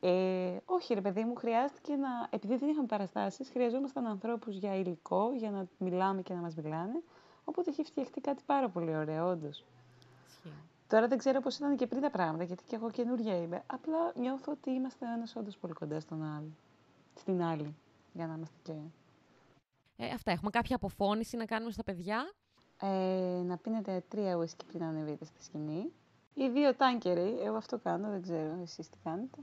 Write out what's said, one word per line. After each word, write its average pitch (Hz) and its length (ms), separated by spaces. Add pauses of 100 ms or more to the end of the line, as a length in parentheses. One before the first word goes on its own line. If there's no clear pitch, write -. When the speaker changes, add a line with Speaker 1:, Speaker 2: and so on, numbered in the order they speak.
Speaker 1:
Ε, 185 640
όχι, 359 300
ρε 208 60
παιδί 196 240
μου, 240 100
χρειάστηκε 240 600
να, 277 120 (220)
επειδή 208 260
δεν 285 120
είχαμε 302 180
παραστάσεις, 202 640
χρειαζόμασταν 254 560
ανθρώπους 214 500
για 196 200
υλικό, 190 600
για 220 140
να 190 160 (120)
μιλάμε 185 440
και 180 120
να 175 60
μας 170 140
μιλάνε. 165 480 (420)
Οπότε 359 260
είχε 294 140
φτιαχτεί - 360
κάτι 277 260
πάρα 277 220
πολύ 170 280
ωραίο, 156 320
όντως. 156 360 (640)
Speaker 2:
Ισχύει. - 240 (360)
Speaker 1:
Τώρα 220 200
δεν 247 100
ξέρω 269 220
πώς 247 160
ήταν 285 200
και 247 100
πριν 240 160
τα 294 80
πράγματα, 165 340
γιατί 175 220
και 233 100
εγώ 226 140
καινούρια 226 520
είμαι. 170 240
Απλά 320 540
νιώθω 269 320
ότι 277 180
είμαστε 262 360
ο 233 100
ένας 233 200
όντως 208 200
πολύ 170 160
κοντά 156 280
στον 156 220
άλλο. 151 280 (640)
Στην 185 280
άλλη, 156 320 (380)
για 170 140
να 160 80
είμαστε 160 280
και 165 100 (1200)
Speaker 2:
Ε, - 140
αυτά. 226 200
Έχουμε 190 200
κάποια 233 260
αποφώνηση 208 600
να 226 80
κάνουμε 226 280
στα 196 120
παιδιά; 208 480 (480)
Speaker 1:
Ε, 196 60 (580)
να 180 120
πίνετε 196 520
τρία 202 260
ουίσκι 165 320
πριν - 160
ανεβείτε 156 420
στη - 180
σκηνή. 156 500 (420)
Ή 269 140
δύο 262 260
τάνκεροι. 214 680
Εγώ 214 140
αυτό 220 220
κάνω, 180 320
δεν 196 120
ξέρω 165 400
εσείς 165 260
τι - 160
κάνετε. 196 380